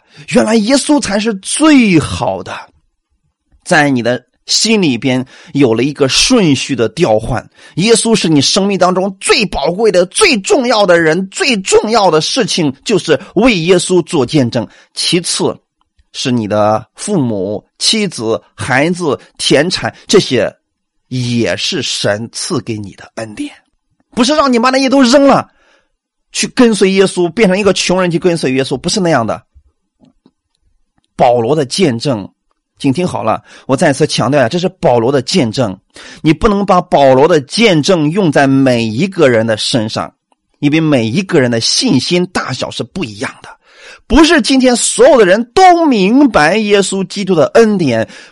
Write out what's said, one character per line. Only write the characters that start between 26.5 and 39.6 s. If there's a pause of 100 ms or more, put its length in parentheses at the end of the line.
随
耶
稣，
变
成
一
个
穷
人
去
跟
随
耶
稣，
不
是
那
样
的。 (1700)
保
罗
的
见
证， (500)
请
听
好
了， (240)
我
再
次
强
调
一
下，
这
是
保
罗
的
见
证。 (440)
你
不
能
把
保
罗
的
见
证
用
在
每
一
个
人
的
身